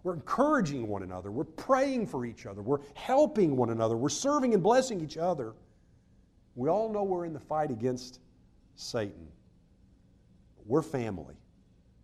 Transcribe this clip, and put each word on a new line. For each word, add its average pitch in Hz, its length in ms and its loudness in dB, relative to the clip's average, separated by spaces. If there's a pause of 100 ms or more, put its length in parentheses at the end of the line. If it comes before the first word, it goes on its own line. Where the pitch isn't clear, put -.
We're 180 100 -4
encouraging 170 720 2
one 101 160 -4
another. 92 300 -8
We're 147 120 -4
praying 262 640 0
for 123 180 -4
each - 180 -12
other. 101 160 -10
We're 139 220 0 (100)
helping 240 640 4
one 120 140 4
another. 113 260 2
We're 131 140 0
serving 262 420 2
and 190 100 4
blessing 233 380 4
each 156 160 -8
other. 156 380 -2 (1000)
We 127 120 0
all 214 240 0
know 208 100 -2
we're 180 220 -2
in 165 80 -8
the 139 80 -10
fight 151 300 -2
against 127 500 -4 (560)
Satan. 90 500 -6 (1400)
We're 143 160 2
family. 107 520 -6 (680)